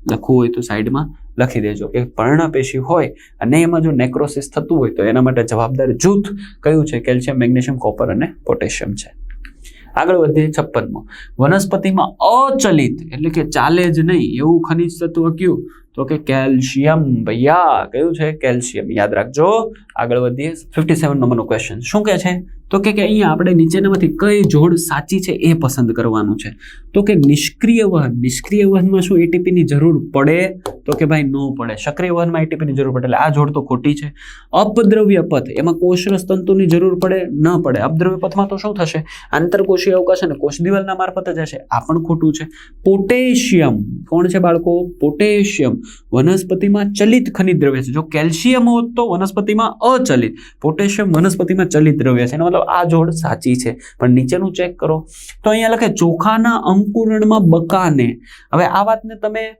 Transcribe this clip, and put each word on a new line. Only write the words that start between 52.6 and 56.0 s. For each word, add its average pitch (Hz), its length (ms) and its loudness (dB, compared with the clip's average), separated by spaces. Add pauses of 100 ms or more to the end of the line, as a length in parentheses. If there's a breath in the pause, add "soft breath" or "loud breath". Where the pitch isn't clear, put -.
જોડ 165 260 2
સાચી 127 460 -2
છે. 117 240 -6 (200 loud breath)
પણ 127 100 2
નીચેનું 175 440 2
ચેક 180 220 -4
કરો 156 320 -2 (360 loud breath)
તો 214 60 2
અહીંયા 220 200 2
લખે 226 180 2
ચોખાના 208 600 2